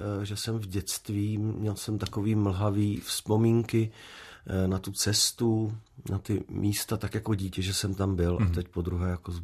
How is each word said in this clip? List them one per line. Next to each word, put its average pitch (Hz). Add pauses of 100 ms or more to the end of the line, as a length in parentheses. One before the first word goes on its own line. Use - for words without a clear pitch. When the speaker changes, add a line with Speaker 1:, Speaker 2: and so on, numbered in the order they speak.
(220)
Speaker 1:
eh, 104
že 104
jsem 113
v 107
dětství, 104
měl 107
jsem 107
takový 104
mlhavý 104
vzpomínky, 113 (560)
eh, 95
na 92
tu 101
cestu, 110 (320)
na 98
ty 101
místa, 101
tak 98
jako 110
dítě, 95
že 95
jsem 98
tam 98
byl 87
Speaker 2:
Mhm. 98
Speaker 1:
a 82
teď 90
podruhé 87
jako 87
z, 87